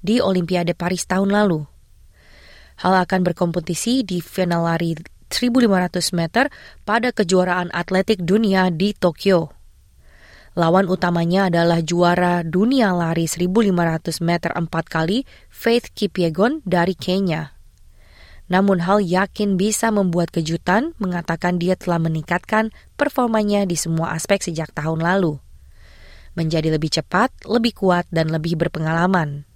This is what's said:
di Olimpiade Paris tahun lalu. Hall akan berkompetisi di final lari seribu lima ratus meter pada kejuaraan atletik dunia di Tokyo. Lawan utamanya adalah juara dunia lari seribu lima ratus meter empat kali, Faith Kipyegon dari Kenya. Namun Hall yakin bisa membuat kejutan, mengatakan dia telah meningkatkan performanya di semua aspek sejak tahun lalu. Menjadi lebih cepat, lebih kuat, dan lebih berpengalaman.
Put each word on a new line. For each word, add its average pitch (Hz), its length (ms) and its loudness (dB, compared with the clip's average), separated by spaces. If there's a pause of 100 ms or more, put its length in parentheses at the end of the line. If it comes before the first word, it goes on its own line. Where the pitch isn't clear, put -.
di 226 200 0
Olimpiade 175 520 0
Paris 175 320 -4
tahun 196 300 0
lalu. 180 320 2 (1120)
Hall 185 160 0
akan 185 320 0
berkompetisi 175 800 -2
di 180 160 -4
final 175 420 -2
lari 165 300 -2 (340)
seribu 247 300 0
lima 196 240 4
ratus 180 320 -4
meter 175 320 0 (400)
pada 233 240 0
kejuaraan 180 640 2
atletik 185 480 0
dunia 190 480 2
di 180 240 0
Tokyo. 175 560 0 (1040)
Lawan 175 320 2
utamanya 175 640 0
adalah 170 320 2
juara 175 640 2
dunia 208 480 2
lari 165 320 0
seribu 185 400 0
lima 175 160 2
ratus 165 400 -2
meter 170 320 -2
empat 160 320 -2
kali, 175 400 -2 (240)
Faith - 400 0
Kipyegon 190 720 0
dari 175 320 0
Kenya. 180 640 -4 (920)
Namun 190 320 2
Hall 196 240 2
yakin 190 560 0
bisa 220 320 0
membuat 175 400 0
kejutan, 180 640 -2
mengatakan 180 640 -4
dia 180 160 0
telah 170 240 -2
meningkatkan 175 720 -2 (240)
performanya 220 720 0
di 175 80 -2
semua 165 400 -4
aspek 196 240 0
sejak 160 320 -8
tahun 160 320 -4
lalu. 175 320 0 (960)
Menjadi 160 400 -2
lebih 156 160 -2
cepat, 185 400 0 (160)
lebih 226 320 0
kuat, 180 320 2
dan 160 240 0
lebih 160 240 -2
berpengalaman. 160 880 0 (120)